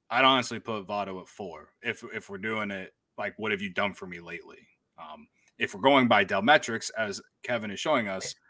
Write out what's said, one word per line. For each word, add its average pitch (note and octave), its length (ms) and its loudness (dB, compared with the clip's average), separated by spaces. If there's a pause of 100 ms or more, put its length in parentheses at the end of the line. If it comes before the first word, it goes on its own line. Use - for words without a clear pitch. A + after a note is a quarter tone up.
I'd B2+ 160 4
honestly B2 360 2
put G#2 260 -6
Votto G2 340 -6
at F2 80 -18
four. D#2+ 420 -14 (120)
If, A#2 220 -8 (100)
if G#2 160 -10
we're G2 80 -10
doing G#2+ 320 -4
it, F#2+ 240 -10 (240)
like, G#2 200 -6
what G#2+ 120 -4
have G2 100 -2
you G2+ 100 -6
done G2 220 0
for F#2+ 140 -14
me F2 140 -12
lately? - 480 -16 (300)
Um, - 280 -16 (320)
if - 160 -2
we're F#2+ 60 -10
going C3 260 6
by G#2 180 6
Delmetrics, A2+ 720 2
as G#2+ 240 -4 (220)
Kevin A2 300 -4
is F#2+ 80 -8
showing B2+ 280 2
us, F#2+ 260 -6 (160)